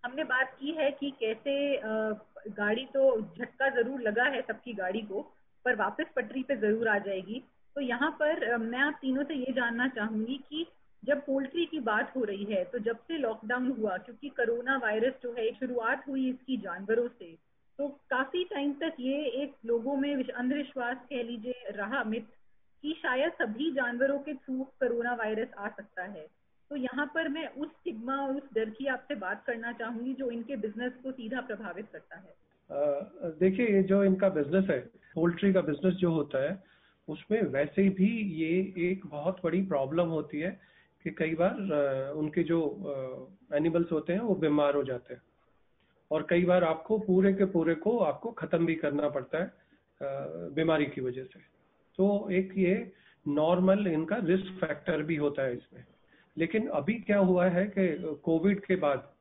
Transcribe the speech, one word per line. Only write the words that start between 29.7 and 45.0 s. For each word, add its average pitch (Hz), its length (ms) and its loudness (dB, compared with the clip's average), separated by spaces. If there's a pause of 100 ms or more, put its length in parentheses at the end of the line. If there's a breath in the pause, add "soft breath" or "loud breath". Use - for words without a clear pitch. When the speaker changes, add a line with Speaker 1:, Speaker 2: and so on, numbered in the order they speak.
Speaker 1:
चाहूंगी 240 420 -6
जो 254 180 -4
इनके 233 240 -6
business 220 380 -6 (100)
को 262 80 -6
सीधा 247 300 -8
प्रभावित 202 520 -10
करता 160 220 -18
है। - 200 -20 (360)
Speaker 2:
अ, 147 380 0 (300)
देखिए, 190 280 4
ये 196 160 6
जो 196 200 6
इनका 190 260 6
business 156 400 2
है, 143 100 2 (360 soft breath)
poultry 170 380 4
का 185 80 6
बिजनेस 156 320 2
जो 180 180 2
होता 147 320 0
है, 180 320 -4 (340 soft breath)
उसमें 214 320 0
वैसे 147 480 4
भी 202 320 4
ये 180 560 0
एक 180 280 -2
बहुत 151 380 -4
बड़ी 175 180 2
problem 165 460 0
होती 151 320 -4
है 180 200 -6 (440 soft breath)
कि 170 60 -4
कई 160 260 -2
बार, 175 160 4
अ, 143 640 0
उनके 156 280 0
जो, 165 240 2
अ, 135 880 -8
animals 165 360 2
होते 160 220 0
हैं 190 60 2
वो 226 160 2
बीमार 147 400 2
हो 143 80 2
जाते 123 300 -6